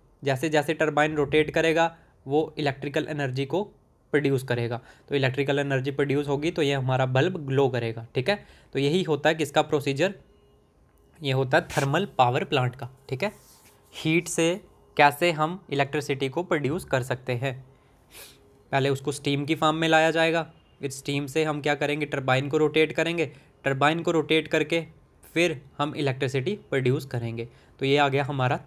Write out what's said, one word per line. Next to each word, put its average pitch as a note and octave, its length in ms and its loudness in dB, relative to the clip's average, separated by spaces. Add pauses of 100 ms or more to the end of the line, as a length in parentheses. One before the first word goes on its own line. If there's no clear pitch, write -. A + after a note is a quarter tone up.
(220)
जैसे C3+ 260 0
जैसे D3+ 260 2
टरबाइन D#3 420 2
रोटेट D3+ 340 2
करेगा, E3 440 2 (320)
वो D3 320 0
इलेक्ट्रिकल C#3+ 520 -2
एनर्जी C3+ 360 -4
को E3+ 160 -2 (500)
प्रोड्यूस C#3 300 2
करेगा। A#2+ 380 -4 (280)
तो C#3+ 60 -6
इलेक्ट्रिकल C3+ 440 0
एनर्जी C#3 320 -2
प्रोड्यूस C#3+ 380 -2
होगी D3 220 -2
तो E3+ 120 -2
ये C#3 120 2
हमारा C3 320 0
बल्ब C#3 300 0 (100)
ग्लो C3+ 220 2
करेगा, A#2 460 -4
ठीक B2+ 140 -2
है। G3+ 100 0 (360)
तो C#3 40 -2
यही C#3+ 240 0
होता D3+ 260 0
है D#3+ 60 4
किसका D#3+ 280 0
प्रोसीजर? D3 520 0 (1080)
ये C#3+ 120 -2
होता C3 260 2
है - 100 0
थर्मल D3+ 400 0 (100)
पावर B2 260 4
प्लांट B2+ 320 0
का, A#2+ 120 -12 (200)
ठीक C3+ 160 -4
है। G#3+ 80 -4 (640)
हीट E3 340 0
से E3+ 320 0 (360)
कैसे D3 360 6
हम D#3 280 -2 (100)
इलेक्ट्रिसिटी C#3 580 -2
को E3 160 -4
प्रोड्यूस D3 400 -2
कर C3 180 -2
सकते B2+ 320 -6
हैं? B2+ 200 -4 (1160)
पहले C3+ 160 2
उसको C3+ 240 -2
स्टीम C#3+ 320 -2
की D3+ 100 0
फॉर्म D#3 220 2
में E3 120 0
लाया D#3+ 220 6
जाएगा, D#3+ 400 0 (300)
फिर C#3 100 -6
स्टीम C#3+ 360 -4
से D#3 180 0
हम D3+ 160 -2
क्या D3 140 0
करेंगे? D3 320 -2
टरबाइन C3 420 0
को D3+ 100 0
रोटेट D#3 340 2
करेंगे, E3 400 -2 (320)
टरबाइन C#3+ 380 2
को E3+ 80 0
रोटेट D#3+ 380 2
करके D#3+ 380 0 (480)
फिर E3 260 0 (180)
हम D3+ 160 -2
इलेक्ट्रिसिटी C3+ 580 -2 (180)
प्रोड्यूस C3 360 0
करेंगे। A#2 420 -6 (320)
तो C3+ 60 -2
ये C3+ 120 4
आ C#3+ 100 4
गया C#3 160 0
हमारा C3+ 420 0